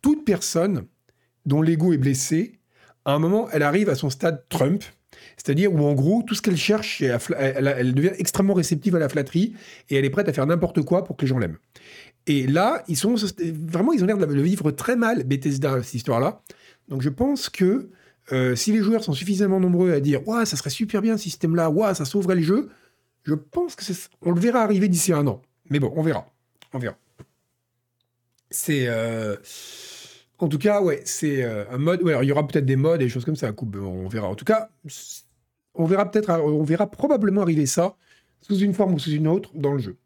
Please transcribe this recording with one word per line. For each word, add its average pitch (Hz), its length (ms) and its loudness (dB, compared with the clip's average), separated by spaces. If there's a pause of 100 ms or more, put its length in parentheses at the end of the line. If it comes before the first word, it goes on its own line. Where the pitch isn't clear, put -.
toute 302 240 2
personne 175 580 0 (640)
dont 143 160 4
l'ego 165 320 4
est 143 40 2
blessé, 139 600 -2 (460)
à 139 80 2
un 151 40 2
moment, 190 340 2
elle 151 100 2
arrive 170 280 2
à 135 40 2
son 143 140 -2
stade 156 400 -2
Trump, 170 340 0 (540)
c'est-à-dire 175 380 2
où 147 60 4
en 147 140 4
gros, 175 280 2
tout 220 120 -6
ce - 60 -4
qu'elle 185 160 0
cherche, 208 420 -2
c'est 135 120 0
à 120 80 0
fla-, - 200 -6
elle, 135 280 0
elle, 139 120 2
elle 127 160 2
devient 165 240 2
extrêmement 196 360 0
réceptive 175 420 0
à - 20 2
la 147 100 0
flatterie 165 460 -2 (360)
et 139 60 0
elle 135 80 2
est 135 60 0
prête 190 180 0
à 143 40 -2
faire 135 140 0
n'importe 170 360 0
quoi 175 220 0
pour - 120 -10
que - 60 -4
les 135 60 0
gens 127 100 0
l'aiment. 82 200 -4 (680)
Et 139 200 0
là, 185 420 2
ils 156 80 -2
sont, 220 180 0 (540)
vraiment, 185 240 0
ils 226 100 2
ont 180 40 4
l'air 208 120 0
de 175 60 2
le 143 180 0
vivre 165 280 0
très 233 260 -2
mal, 226 280 0
Bethesda, 135 580 -2
cette - 120 -12
histoire-là. 127 480 -2 (460)
Donc 135 140 -6
je 147 80 0
pense 262 380 -2
que, 190 420 0 (420)
euh, 127 240 2
si 208 160 0
les 220 100 4
joueurs 220 220 2
sont 156 80 -2
suffisamment 190 480 0
nombreux 180 320 4
à 143 80 2
dire, « 139 280 2
Ouah, 226 180 0
ça 156 100 -4
serait 135 140 -6
super 208 320 -2
bien 226 160 2
ce 214 60 -8
système-là, 165 460 0
ouah, 196 240 2
ça 156 100 -4
sauverait 185 320 0
le 175 60 4
jeu », 196 280 2 (540)
je 147 100 0
pense 330 400 -6
que - 100 -14
c'est, - 240 -8 (140)
on 170 80 0
le 170 100 2
verra 233 200 2
arriver 208 280 2
d'ici 175 240 2
un 147 140 2
an. 107 160 -4 (280)
Mais 143 80 2
bon, 135 180 0
on 156 60 -2
verra. 143 240 -2 (460)
On 135 60 -8
verra. 117 180 -6 (1500)
C'est, 139 380 -2
euh, 113 480 -2 (1000)
en 170 100 0
tout 143 100 -2
cas, 202 240 2
ouais, 165 220 0
c'est, 143 380 -2
euh, 107 280 -4
un 127 80 -6
mode, 175 240 0
ouais, 165 100 2
alors, 131 100 2
il 139 60 2
y 139 40 2
aura 147 140 0
peut-être 139 200 0
des 135 100 2
modes 156 240 2
et 131 40 2
des 120 60 0
choses 123 140 -8
comme 151 120 -2
ça, 120 160 -4
coupe, 104 240 -8
on 92 320 -8
verra. 107 200 -4
En 98 60 -4
tout 117 100 -14
cas, 220 260 2 (1040)
on 165 120 0
verra 190 240 2
peut-être, 208 200 0
on 156 320 2
verra 175 260 0
probablement 208 540 2
arriver 156 240 2
ça, 175 300 0 (440)
sous 202 180 -2
une 196 160 2
forme 190 200 2
ou 151 40 -2
sous 151 120 -6
une 151 160 0
autre, 196 280 -2
dans 139 180 -2
le 143 60 -2
jeu. 101 280 -8